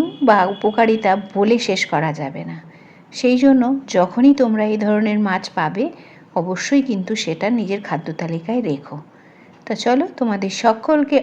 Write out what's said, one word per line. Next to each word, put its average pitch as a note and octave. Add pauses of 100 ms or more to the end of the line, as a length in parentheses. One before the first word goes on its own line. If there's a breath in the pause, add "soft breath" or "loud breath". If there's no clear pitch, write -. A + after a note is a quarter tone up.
(220)
বা A3
উপকারিতা G#3+ (220)
বলে G#3+
শেষ F#3+
করা D#3
যাবে D#3+
না। E3 (560 loud breath)
সেই B3
জন্য C4 (240)
যখনই G#3+
তোমরা A3
এই G#3+
ধরনের G#3
মাছ F#3+
পাবে, F3 (520 loud breath)
অবশ্যই F#3
কিন্তু G#3
সেটা E3
নিজের G3+
খাদ্য D#3+
তালিকায় E3
রেখো। D3+ (680 soft breath)
তা G#3+
চলো, B3+ (100)
তোমাদের G3
সকলকে C#4